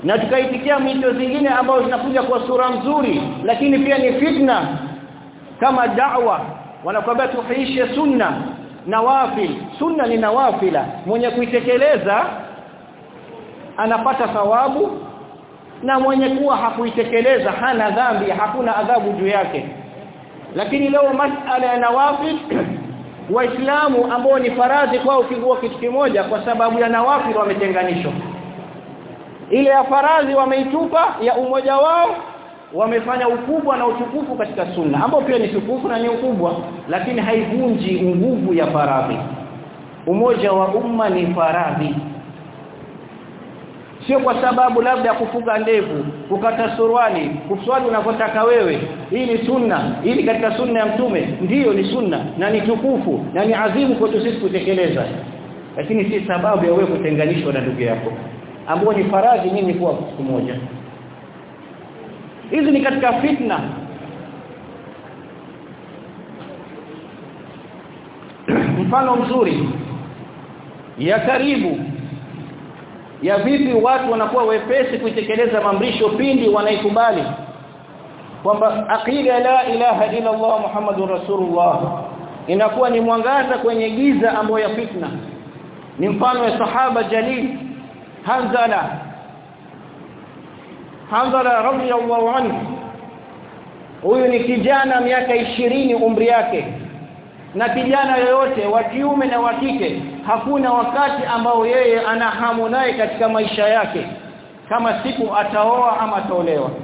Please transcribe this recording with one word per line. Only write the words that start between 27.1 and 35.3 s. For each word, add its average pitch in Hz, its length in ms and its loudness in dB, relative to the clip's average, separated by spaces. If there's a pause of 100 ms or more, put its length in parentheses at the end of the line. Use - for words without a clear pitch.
wametenganishwa. 180 760 0 (1400)
Ile 269 200 4
ya 269 140 6
faradhi 277 500 4
wameitupa 277 880 2
ya 233 120 2
umoja 262 420 0
wao, 339 400 6 (580)
wamefanya 233 540 0
ukubwa 262 480 0
na 247 100 0
utukufu 247 480 -2
katika 202 400 -4
sunna, 156 300 0
ambao 277 160 4
pia 254 180 0